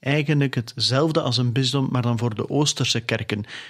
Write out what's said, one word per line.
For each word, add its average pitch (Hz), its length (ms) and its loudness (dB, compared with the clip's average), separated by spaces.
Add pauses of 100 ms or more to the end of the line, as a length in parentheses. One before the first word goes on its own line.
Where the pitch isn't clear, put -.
eigenlijk 143 520 2
hetzelfde 139 680 0
als 123 160 0
een 123 140 2
bisdom, 131 400 0
maar 127 100 0
dan 117 160 0
voor 110 180 -2
de 113 140 -4
Oosterse 143 520 0
kerken. 110 420 -2 (260)